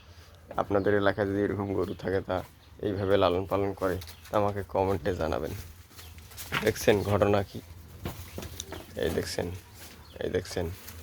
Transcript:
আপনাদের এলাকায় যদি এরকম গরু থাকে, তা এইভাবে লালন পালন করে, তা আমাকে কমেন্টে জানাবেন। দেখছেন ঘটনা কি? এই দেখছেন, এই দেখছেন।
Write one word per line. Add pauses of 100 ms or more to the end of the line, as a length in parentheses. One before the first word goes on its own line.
(560)
আপনাদের
এলাকায়
যদি
এরকম
গরু
থাকে,
তা (380)
এইভাবে
লালন
পালন
করে, (340)
তা
আমাকে
কমেন্টে
জানাবেন। (1120)
দেখছেন
ঘটনা
কি? (1400)
এই
দেখছেন, (760)
এই
দেখছেন। (320)